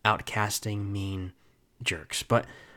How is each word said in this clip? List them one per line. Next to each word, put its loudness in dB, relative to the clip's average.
outcasting, 2
mean -4
jerks. -4
But, 4